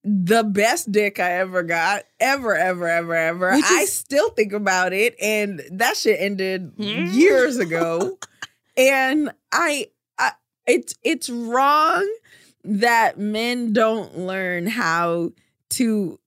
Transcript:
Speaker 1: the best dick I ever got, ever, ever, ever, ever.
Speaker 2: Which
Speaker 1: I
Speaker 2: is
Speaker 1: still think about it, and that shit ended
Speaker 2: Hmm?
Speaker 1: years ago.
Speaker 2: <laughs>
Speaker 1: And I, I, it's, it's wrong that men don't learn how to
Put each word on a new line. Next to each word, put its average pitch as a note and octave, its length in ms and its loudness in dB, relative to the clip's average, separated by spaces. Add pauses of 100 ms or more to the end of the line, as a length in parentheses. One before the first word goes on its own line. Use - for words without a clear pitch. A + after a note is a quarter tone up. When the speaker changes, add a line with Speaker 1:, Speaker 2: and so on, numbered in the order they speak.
Speaker 1:
the G3+ 420 2
best G#3+ 460 0
dick G3+ 280 0
I F3+ 140 0
ever F#3 280 -2
got, E3+ 420 -2 (160)
ever, B3 360 0
ever, F3 320 0
ever, E3+ 260 -2
ever. E3+ 400 0
Speaker 2:
Which D#4 120 2
Speaker 1:
I F#4 160 4
Speaker 2:
is G4 120 -2
Speaker 1:
still D#4 380 -2
think G#3 220 -2
about F#3 400 0
it, A3 280 0
and G#3 400 -2 (120)
that A#3+ 240 0
shit G#3 220 0
ended F#3+ 580 -4
Speaker 2:
Hmm? G#3 340 -6
Speaker 1:
years E4 460 4
ago. E3+ 680 -2
Speaker 2:
<laughs> - 40 -18 (520)
Speaker 1:
And C4+ 520 2 (200)
I, D4+ 360 0 (320)
I, - 140 0 (340)
it's, B3 260 0 (100)
it's D#4+ 280 -2
wrong C#4+ 760 2 (560)
that A3 540 2
men A3+ 560 -2
don't A3 460 0
learn F#3 480 -4
how E3+ 640 0 (400)
to G#3+ 560 -2